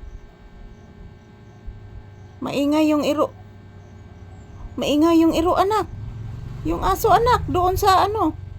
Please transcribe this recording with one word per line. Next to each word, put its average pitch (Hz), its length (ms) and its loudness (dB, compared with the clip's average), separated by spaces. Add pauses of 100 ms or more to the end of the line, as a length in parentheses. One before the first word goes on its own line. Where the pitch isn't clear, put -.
(2500)
Maingay 285 480 0
yung 302 160 2
iro. 294 320 0 (1400)
Maingay 320 400 4
yung 330 160 4
iro, 330 240 2
anak. 403 320 0 (720)
Yung - 160 -2
aso, 381 320 2
anak, 466 320 4
doon 359 320 0
sa, 381 320 4
ano, 403 240 0 (240)